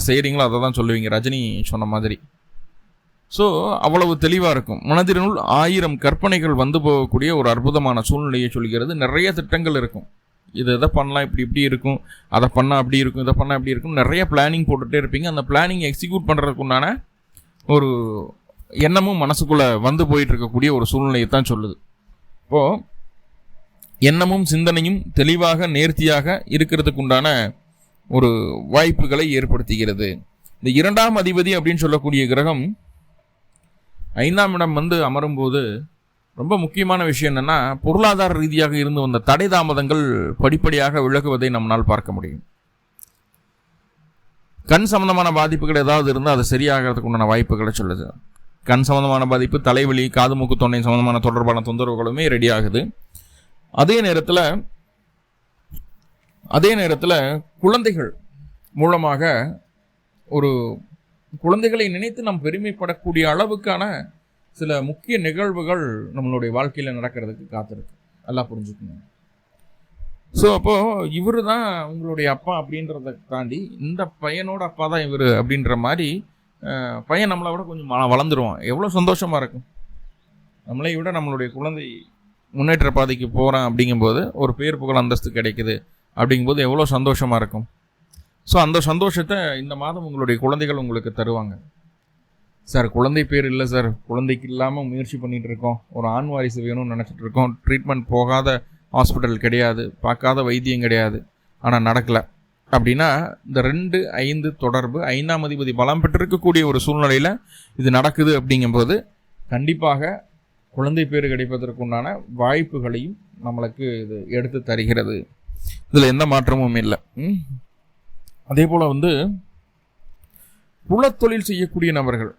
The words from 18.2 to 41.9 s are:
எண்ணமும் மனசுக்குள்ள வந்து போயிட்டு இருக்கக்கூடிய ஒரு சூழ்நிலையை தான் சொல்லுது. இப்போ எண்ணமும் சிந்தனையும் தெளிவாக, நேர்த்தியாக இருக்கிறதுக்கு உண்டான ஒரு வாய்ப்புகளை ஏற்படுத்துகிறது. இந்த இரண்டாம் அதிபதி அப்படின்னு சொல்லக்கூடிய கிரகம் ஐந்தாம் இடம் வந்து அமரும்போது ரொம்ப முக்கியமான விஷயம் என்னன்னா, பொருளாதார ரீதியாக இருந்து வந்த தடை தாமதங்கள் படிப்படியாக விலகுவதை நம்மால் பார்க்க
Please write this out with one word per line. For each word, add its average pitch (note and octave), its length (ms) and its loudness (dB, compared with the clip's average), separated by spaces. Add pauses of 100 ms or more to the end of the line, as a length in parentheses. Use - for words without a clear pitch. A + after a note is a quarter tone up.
எண்ணமும் F#3 540 2
மனசுக்குள்ள C#3 580 2
வந்து D3+ 260 2
போயிட்டு C#3+ 260 2
இருக்கக்கூடிய A#2+ 400 0
ஒரு A#2+ 140 2
சூழ்நிலையை C3 420 0
தான் C3+ 220 2
சொல்லுது. G#2+ 240 -4 (680)
இப்போ D3 400 2 (1160)
எண்ணமும் F3+ 460 4
சிந்தனையும் E3+ 580 0 (120)
தெளிவாக, E3 520 2
நேர்த்தியாக D#3 800 0
இருக்கிறதுக்கு D3+ 540 0
உண்டான C3 520 2 (560)
ஒரு A2+ 600 2
வாய்ப்புகளை D3 680 4
ஏற்படுத்துகிறது. A2 720 0 (460)
இந்த C3 240 0
இரண்டாம் G#3+ 380 4
அதிபதி F#3 400 2
அப்படின்னு E3 280 0
சொல்லக்கூடிய C#3+ 420 2
கிரகம் D3 500 0 (1400)
ஐந்தாம் F#3 400 2
இடம் E3+ 180 0
வந்து D#3 380 0
அமரும்போது C3+ 720 -2 (500)
ரொம்ப E3+ 240 -2
முக்கியமான F#3 460 0
விஷயம் C#3+ 320 0
என்னன்னா, C3+ 460 0
பொருளாதார F#3+ 520 2
ரீதியாக D#3 440 0
இருந்து D3 220 0
வந்த B2+ 180 0
தடை D3 300 2
தாமதங்கள் C#3+ 840 0
படிப்படியாக C#3+ 680 2
விலகுவதை C3 500 0
நம்மால் A2+ 340 0
பார்க்க G#2+ 280 0